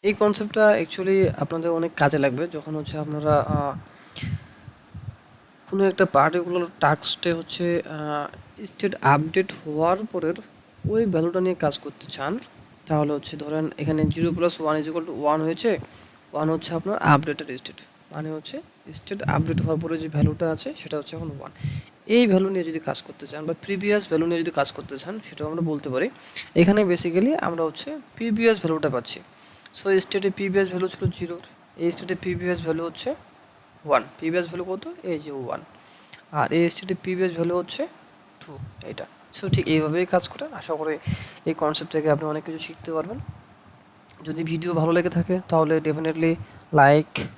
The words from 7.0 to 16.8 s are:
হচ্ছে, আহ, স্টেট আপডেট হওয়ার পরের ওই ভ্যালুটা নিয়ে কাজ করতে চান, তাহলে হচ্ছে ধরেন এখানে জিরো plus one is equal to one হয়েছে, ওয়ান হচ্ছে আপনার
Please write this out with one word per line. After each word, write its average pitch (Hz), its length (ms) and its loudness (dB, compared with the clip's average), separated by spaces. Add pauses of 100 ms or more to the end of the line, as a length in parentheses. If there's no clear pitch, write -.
হচ্ছে, 170 540 -2
আহ, 151 800 -8
স্টেট - 360 -4
আপডেট 156 500 4 (140)
হওয়ার 160 300 2 (160)
পরের 170 220 -2 (540)
ওই 220 180 2
ভ্যালুটা 170 340 2
নিয়ে 185 140 2
কাজ 151 240 0
করতে - 320 -14
চান, 147 280 -4 (480)
তাহলে 151 260 2
হচ্ছে 147 240 -6
ধরেন 156 420 -4
এখানে 156 260 0
জিরো 165 260 0
plus 170 280 0
one 156 240 0
is 151 60 -6
equal 160 180 -4
to 165 60 -10 (120)
one 151 180 4
হয়েছে, 165 360 0 (540)
ওয়ান 156 180 0
হচ্ছে 165 240 -4
আপনার 185 240 -2